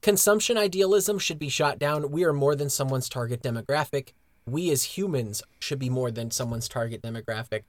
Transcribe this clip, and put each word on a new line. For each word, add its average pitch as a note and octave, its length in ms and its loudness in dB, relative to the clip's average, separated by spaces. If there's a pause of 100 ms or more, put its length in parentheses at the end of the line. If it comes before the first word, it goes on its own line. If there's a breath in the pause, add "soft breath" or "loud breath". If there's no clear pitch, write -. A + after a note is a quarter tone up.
consumption G#3 560 4
idealism G3 600 4
should D#3+ 200 -2
be D3 100 -4
shot D3 320 0
down. D3 320 0
We E3 120 0
are D#3+ 80 6
more C#3+ 220 4
than C#3+ 160 -2
someone's C3 380 0
target A#2+ 340 -4
demographic. C3+ 680 -2 (360)
We E3 240 0
as C3+ 120 2 (140)
humans C3 460 -2 (160)
should - 200 -4
be B2+ 120 -2
more B2+ 220 0
than A2+ 180 -6
someone's A#2 380 -4
target A#2 340 -4
demographic. A2+ 640 -6